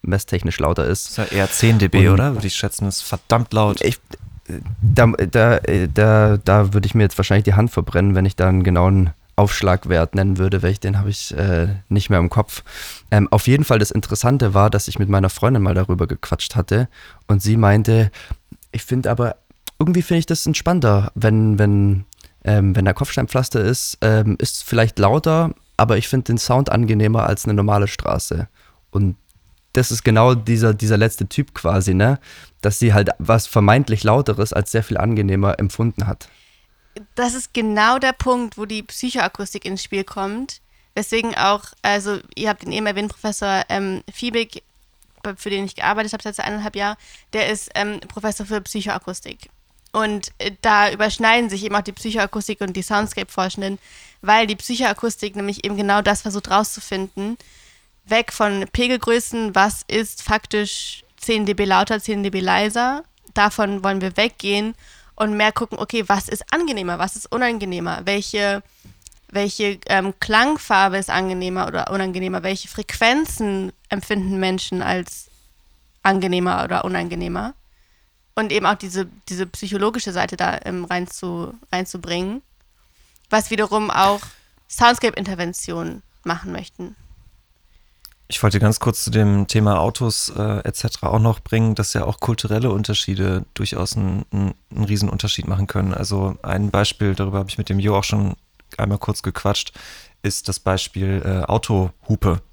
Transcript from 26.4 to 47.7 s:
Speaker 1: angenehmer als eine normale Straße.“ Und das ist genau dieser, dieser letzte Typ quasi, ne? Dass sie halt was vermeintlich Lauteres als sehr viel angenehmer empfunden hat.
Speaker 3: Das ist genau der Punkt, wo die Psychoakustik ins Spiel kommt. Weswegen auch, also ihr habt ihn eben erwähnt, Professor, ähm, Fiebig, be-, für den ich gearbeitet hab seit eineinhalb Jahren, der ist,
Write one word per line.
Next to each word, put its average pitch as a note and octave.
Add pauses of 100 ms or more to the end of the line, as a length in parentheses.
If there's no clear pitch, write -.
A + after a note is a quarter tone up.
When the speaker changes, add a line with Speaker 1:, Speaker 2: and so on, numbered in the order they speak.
Speaker 1:
angenehmer A2
als -
eine G#2+
normale G2+
Straße.“ - (440)
Und G2 (600)
das B2+
ist A#2
genau A#2+
dieser, A2+
dieser G#2+
letzte G#2+
Typ -
quasi, F#2
ne? A#2+ (420)
Dass G#2
sie A2+
halt G2+
was A2+
vermeintlich A2
Lauteres G#2+
als -
sehr A2+
viel G#2
angenehmer G2
empfunden G#2+
hat. - (880)
Speaker 3:
Das A#3+
ist -
genau A3
der C4
Punkt, B3
wo G#3+
die G#3+
Psychoakustik -
ins F#3
Spiel G3
kommt. G#3 (320)
Weswegen A3+
auch, G3+ (180)
also G3+ (160)
ihr G#3+
habt G3+
ihn -
eben G#3+
erwähnt, G#3
Professor, G3
ähm, G3 (100)
Fiebig, A#3 (640)
be-, G3+
für -
den G3
ich F#3+
gearbeitet G#3+
hab G#3+
seit G#3
eineinhalb G#3
Jahren, G3+ (380)
der G#3+
ist, -